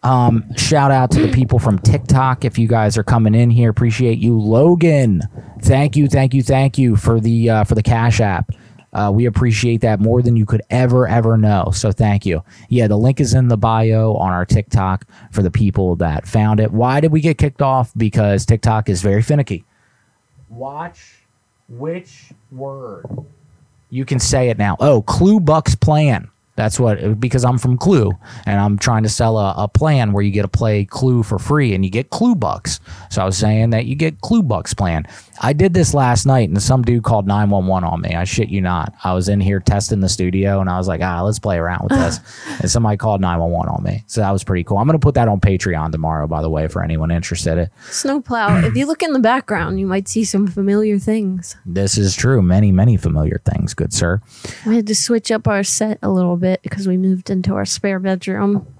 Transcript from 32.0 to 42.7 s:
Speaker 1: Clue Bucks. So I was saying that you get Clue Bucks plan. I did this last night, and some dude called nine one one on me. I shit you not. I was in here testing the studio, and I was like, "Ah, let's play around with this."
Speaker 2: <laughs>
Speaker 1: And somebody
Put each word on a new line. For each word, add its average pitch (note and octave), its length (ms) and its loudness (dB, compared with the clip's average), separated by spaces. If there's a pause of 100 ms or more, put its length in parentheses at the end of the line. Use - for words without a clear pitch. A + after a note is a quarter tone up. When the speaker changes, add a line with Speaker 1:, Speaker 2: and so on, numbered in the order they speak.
Speaker 1:
Clue A#3+ 260 0
Bucks. - 460 -6 (280)
So - 120 -4
I F#2+ 40 0
was F#2+ 120 -2
saying A2 320 2
that A#2 160 0
you B2 100 -6
get D#3 240 -4
Clue A3+ 240 0
Bucks G#2+ 300 -4
plan. F2 340 -2 (340)
I B2+ 120 0
did F3 200 2
this F3 200 2
last B2 320 0
night, B2+ 240 2
and G2 120 0
some C3 200 2
dude A#2+ 240 0
called G#2+ 200 0
nine G2+ 240 2
one G2 180 0
one F#2 180 0
on E2+ 160 -4
me. E2 120 -4
I E2+ 120 -2
shit G2+ 240 -2
you F#2+ 100 -2
not. F2+ 340 -2 (120)
I F#2 80 -2
was F#2 160 0
in G2+ 100 2
here G2 220 0
testing G2+ 400 0
the F#2 80 0
studio, G2 500 0
and F#2+ 100 -2
I F2+ 80 -2
was F#2 80 -2
like, F2+ 160 -4
"Ah, F2+ 200 -4
let's G2+ 180 -2
play F#2+ 180 -2
around E2+ 320 -4
with F2 80 0
this." E2 280 -2
Speaker 2:
<laughs> - 40 -20 (300)
Speaker 1:
And - 100 -2
somebody G#2+ 280 0